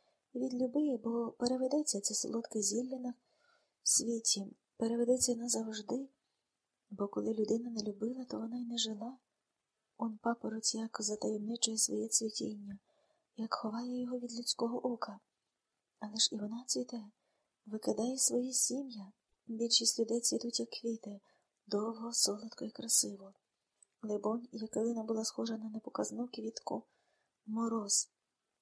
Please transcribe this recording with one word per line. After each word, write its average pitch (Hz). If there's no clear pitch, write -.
Відлюби, 254
бо 226
переведеться 254
це 214
солодке 220
зілля 254
на 247
світі, 226
переведеться 240
назавжди». 226
Бо 202
коли 214
людина 233
не 220
любила, 214
то 214
вона 226
й 247
не 233
жила. 220
Он 220
папороць 226
як 226
затаємничує 214
своє 214
цвітіння, 214
як 220
ховає 247
його 247
від 240
людського 240
ока. 208
Але 214
ж 226
і 214
вона 220
цвіте, 247
викидає 214
свої 247
сім'я. 240
Більшість 226
людей 226
цвітуть, 240
як 233
квіти, 208
довго, 220
солодко 214
і 220
красиво. 202
Либонь, 214
як 220
калина 226
була 220
схожа 226
на 220
непоказну 214
квітку 226
Мороз, 220